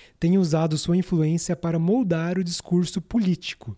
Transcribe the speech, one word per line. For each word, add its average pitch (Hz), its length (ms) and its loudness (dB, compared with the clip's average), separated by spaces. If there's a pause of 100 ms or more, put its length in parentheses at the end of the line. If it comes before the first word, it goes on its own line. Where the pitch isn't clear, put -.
(200)
tem 175 180 4
usado 160 400 2
sua 175 200 0
influência 170 580 0
para 170 240 -2
moldar 175 580 0
o 190 60 0
discurso 175 560 -2
político. 185 800 -2